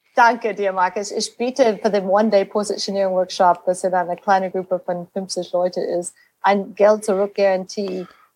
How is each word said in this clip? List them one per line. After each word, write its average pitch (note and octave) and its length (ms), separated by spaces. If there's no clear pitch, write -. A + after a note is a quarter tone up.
Danke A#3 380
dir, G3 180
Markus. F#3 400
Ich - 240
biete A#3+ 440
für A3 100
den F#3+ 180
One-Day-Positionierung-Workshop, G3 1600
das F#3 180
in F3+ 100
einer F3 220
kleinen F#3+ 340
Gruppe F3+ 340
von F3 280
fünfzig F#3 400
Leute F3+ 280
ist, F3 340
ein G3 320
Geld-Zurück-Garantie. G3 1300